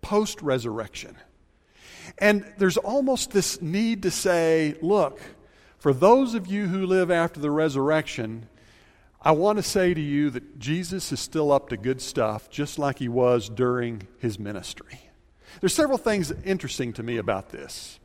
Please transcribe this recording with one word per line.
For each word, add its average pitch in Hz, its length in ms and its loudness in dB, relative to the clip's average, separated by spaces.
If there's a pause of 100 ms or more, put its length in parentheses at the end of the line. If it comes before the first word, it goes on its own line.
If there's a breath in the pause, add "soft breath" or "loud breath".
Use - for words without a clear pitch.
Post-resurrection. 131 1120 -2 (1000 loud breath)
And 202 280 4 (120)
there's 190 200 4
almost 262 540 0
this - 300 0
need 196 420 0
to 180 80 0
say, 160 720 2
"Look, 170 380 2 (580 soft breath)
for 143 160 2
those 226 400 6
of 190 140 -4
you 202 200 -2
who 190 180 0
live 185 260 2
after 170 280 0
the 147 120 0
resurrection, 135 960 0 (760 soft breath)
I 156 100 4
want 196 260 4
to 190 60 -2
say 180 300 2
to 160 80 -2
you 147 300 0
that 123 280 -12
Jesus 170 520 -4
is 127 80 -4
still 151 320 0
up 135 180 2
to 117 80 -4
good 127 240 -2
stuff, 107 480 -2
just 143 300 -6
like 143 200 -2
he 127 100 -4
was 123 400 2
during 120 580 -2 (100)
his 107 220 -4
ministry." - 600 -12 (600 loud breath)
There's 185 140 0
several 277 240 2
things 190 340 0 (140)
interesting 151 480 -4
to 117 100 -10
me 117 140 -4
about 98 320 -4
this. - 560 -16